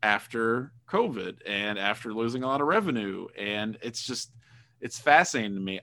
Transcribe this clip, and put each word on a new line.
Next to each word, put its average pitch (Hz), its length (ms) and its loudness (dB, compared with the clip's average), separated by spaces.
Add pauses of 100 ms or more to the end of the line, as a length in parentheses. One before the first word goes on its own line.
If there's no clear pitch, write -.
after 113 720 0 (160)
covid 131 580 -2
and 104 320 -2
after 107 360 -2
losing 117 300 -2
a 131 40 0
lot 139 140 2
of 143 60 4
revenue. 117 600 0 (100)
And 104 440 -4
it's 117 240 -8
just, - 260 -8 (480)
it's - 200 -10
fascinating 143 560 4
to 95 60 -4
me. 95 220 -4